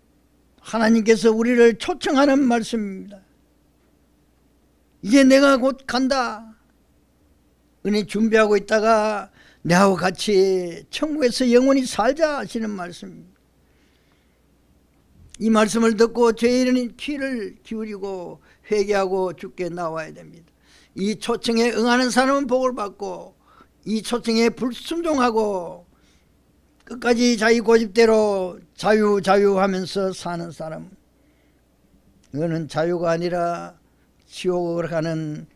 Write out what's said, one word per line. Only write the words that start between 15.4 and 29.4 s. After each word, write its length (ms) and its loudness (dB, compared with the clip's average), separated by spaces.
말씀을 480 2
듣고 360 2
죄인은 640 0
귀를 680 -8
기울이고 800 -10
회개하고 600 0
주께 360 -10
나와야 440 -8
됩니다. 320 -20
이 220 -4
초청에 540 -2
응하는 380 0
사람은 380 0
복을 260 0
받고 600 -10
이 160 -4
초청에 480 -2
불순종하고 1400 -4
끝까지 520 2
자기 220 4
고집대로 1000 2
자유, 480 2
자유 360 4